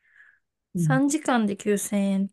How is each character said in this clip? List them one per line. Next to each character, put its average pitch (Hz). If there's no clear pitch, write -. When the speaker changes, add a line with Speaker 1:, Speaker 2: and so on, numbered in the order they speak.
Speaker 1:
う 175
ん。 -
Speaker 2:
三 262
時 302
間 240
で 196
九 208
千 196
円 196
っ -